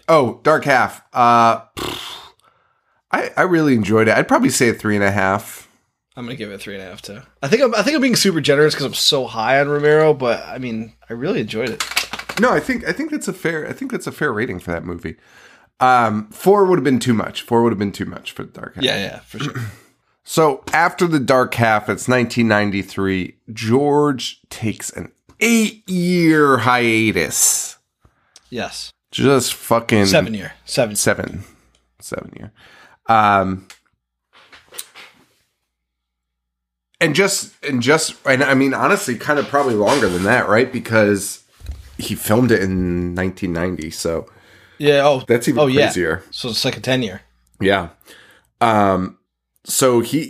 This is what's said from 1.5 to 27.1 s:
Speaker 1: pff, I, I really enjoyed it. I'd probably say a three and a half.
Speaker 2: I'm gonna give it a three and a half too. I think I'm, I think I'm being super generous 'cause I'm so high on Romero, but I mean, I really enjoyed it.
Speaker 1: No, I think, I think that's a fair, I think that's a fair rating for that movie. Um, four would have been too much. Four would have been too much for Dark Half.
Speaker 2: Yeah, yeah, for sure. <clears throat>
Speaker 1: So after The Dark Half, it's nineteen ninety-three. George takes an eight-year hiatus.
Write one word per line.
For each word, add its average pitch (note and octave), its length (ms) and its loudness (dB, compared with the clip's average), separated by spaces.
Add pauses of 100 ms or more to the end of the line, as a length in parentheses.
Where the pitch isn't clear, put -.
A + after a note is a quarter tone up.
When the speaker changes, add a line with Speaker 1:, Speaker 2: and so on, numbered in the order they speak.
Speaker 1:
pff, - 540 -12 (800)
I, - 260 -2
I D3 60 4
really D#3+ 320 4
enjoyed A2 340 2
it. G#2+ 80 4
I'd C#3 120 0
probably A#3 220 2
say A#2+ 200 2
a G#2+ 40 0
three G#2 200 -2
and G2+ 100 0
a G2 60 2
half. G2 580 -2 (480)
Speaker 2:
I'm B2 80 -14
gonna A#2+ 120 -12
give G#2 140 -12
it G2 40 -14
a G2 40 -14
three G2 180 -14
and F#2+ 60 -12
a F#2+ 40 -16
half F#2+ 160 -18
too. G2+ 180 -16 (220)
I C#3 60 -6
think A3 140 2
I'm, A#3+ 120 2
I D#4 80 0
think C#4+ 140 -2
I'm C#4 40 0
being B3 160 0
super F3 240 0
generous D3 340 2
'cause C#3+ 100 -6
I'm A#2 100 -6
so C3+ 320 0
high A#2 340 0
on C#3+ 80 0
Romero, D3+ 460 4
but B2+ 320 -2
I F2+ 120 -12
mean, A2+ 360 -8 (160)
I - 20 -12
really D3+ 280 -4
enjoyed A2 280 -6
it. - 160 -8 (560)
Speaker 1:
No, A#3+ 120 4
I B3+ 80 0
think, - 280 -4
I E3 40 0
think D#4 180 -8
that's - 180 -8
a F#3+ 60 -4
fair, D#3+ 340 -6
I - 40 -8
think C4+ 180 -12
that's - 160 -8
a C3+ 60 -10
fair D3 200 -4
rating G#2 280 -6
for - 100 -10
that E2+ 140 -6
movie. E2+ 320 -10 (640)
Um, A#2 500 2
four G3+ 360 4
would F3+ 120 4
have C3 60 -2
been C3 160 2
too B2 140 2
much. - 280 -4
Four A#2 220 2
would A2+ 80 2
have G2 80 -4
been G2+ 120 -2
too G2+ 120 -8
much - 260 -14
for - 140 -14
Dark - 320 -18
Half. - 80 -6
Speaker 2:
Yeah, G#2+ 120 -2
yeah, G2 240 -8
for - 200 -20
sure. C#3+ 140 -8
<clears throat> B2 100 -10 (640)
Speaker 1:
So D3+ 460 0
after E3+ 340 2
The D#3 140 2
Dark B2+ 320 2
Half, A2+ 380 0
it's F#2+ 180 -6
nineteen A#2+ 400 0
ninety-three. G2 880 -2 (160)
George C#3 960 0
takes - 400 -8
an - 240 -14 (260)
eight-year F3 1160 2
hiatus. A2+ 1200 0 (720)